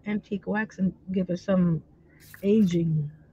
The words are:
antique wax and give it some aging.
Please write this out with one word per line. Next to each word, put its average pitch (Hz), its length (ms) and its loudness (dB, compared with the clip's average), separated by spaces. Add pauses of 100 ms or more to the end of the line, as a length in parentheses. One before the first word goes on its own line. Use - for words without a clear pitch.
antique 208 400 -6
wax 208 320 -6
and 185 140 0 (200)
give 185 180 -2
it 175 100 -2
some 175 420 0 (600)
aging. 170 680 2 (220)